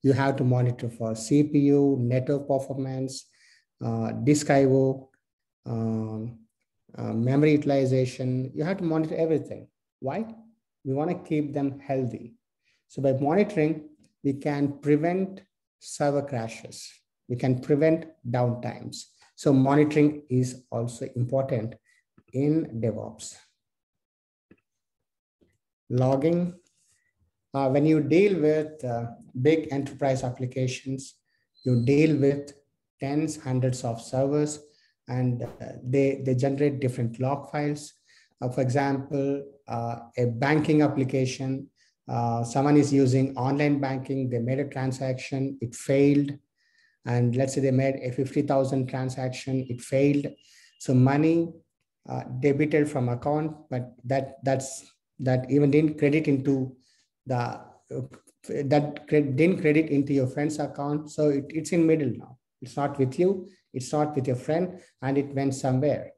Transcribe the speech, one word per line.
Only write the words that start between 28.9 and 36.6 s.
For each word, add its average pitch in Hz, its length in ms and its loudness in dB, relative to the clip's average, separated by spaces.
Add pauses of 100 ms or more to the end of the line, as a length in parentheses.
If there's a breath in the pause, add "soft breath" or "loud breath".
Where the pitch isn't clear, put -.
big 156 300 4
enterprise 135 520 -2
applications, 131 920 -6 (500)
you 120 180 2
deal 143 360 6
with 139 340 0 (480)
tens, 151 420 -4
hundreds 127 420 -2
of 117 180 -4
servers, 147 580 0 (480 soft breath)
and, 127 340 -2
uh, - 300 -12 (100)
they, 135 440 2
they 131 80 2
generate 139 440 0